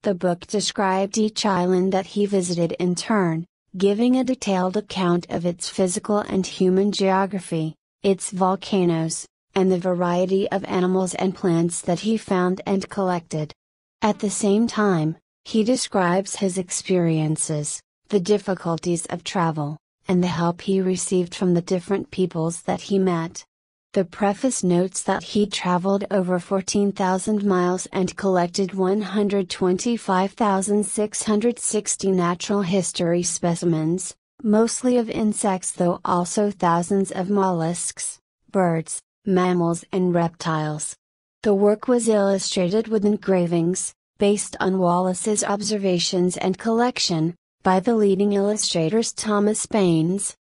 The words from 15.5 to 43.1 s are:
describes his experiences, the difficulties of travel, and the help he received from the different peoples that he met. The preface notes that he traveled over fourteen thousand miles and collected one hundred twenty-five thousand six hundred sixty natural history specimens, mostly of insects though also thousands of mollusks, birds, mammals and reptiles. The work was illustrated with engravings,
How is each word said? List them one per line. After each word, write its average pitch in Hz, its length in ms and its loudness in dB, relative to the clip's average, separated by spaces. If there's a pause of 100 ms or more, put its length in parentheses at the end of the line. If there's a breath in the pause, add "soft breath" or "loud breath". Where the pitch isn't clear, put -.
describes 196 720 2
his 190 220 -2
experiences, 156 1200 0 (280)
the 208 120 2
difficulties 175 840 -2
of 170 160 -8
travel, 156 540 -2 (320)
and 180 140 4
the 180 60 0
help 170 340 -2
he 190 180 2
received 185 540 -2
from 180 200 2
the 170 80 2
different - 480 -2
peoples 170 520 -2
that 170 180 -4
he 196 180 -2
met. 175 460 -2 (480)
The 196 120 2
preface 202 580 -2
notes 180 400 0
that 190 220 -2
he 208 240 0
traveled 196 640 -2
over 185 260 0
fourteen 196 540 -2
thousand 196 520 0
miles 180 480 0
and 185 240 -2
collected 180 560 0
one 190 300 0
hundred 196 480 -2
twenty-five 190 800 0
thousand 202 560 0
six 214 380 -4
hundred 220 340 0
sixty 208 540 -2
natural 180 500 0
history 175 600 0
specimens, 170 920 -2 (300)
mostly 226 520 2
of 233 140 0
insects 208 640 -2
though 180 320 0
also 185 480 0
thousands 180 580 0
of 185 200 -4
mollusks, 175 880 -2 (320)
birds, 170 480 0 (260)
mammals 180 640 2
and 180 240 0
reptiles. 160 800 -2 (480)
The 208 120 4
work 208 340 2
was 240 200 2
illustrated 196 800 2
with 214 180 0
engravings, 180 880 2 (260)